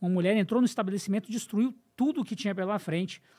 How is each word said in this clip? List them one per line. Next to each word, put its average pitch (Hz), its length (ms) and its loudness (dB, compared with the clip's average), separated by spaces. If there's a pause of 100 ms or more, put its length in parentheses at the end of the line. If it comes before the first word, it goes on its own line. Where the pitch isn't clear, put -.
Uma 180 120 -2
mulher 185 260 4
entrou 226 240 2
no 247 40 6
estabelecimento, 202 680 -2
destruiu 226 440 -2 (200)
tudo 285 280 0
que 208 120 -8
tinha 202 180 -2
pela 190 240 -2
frente 175 420 -4 (200)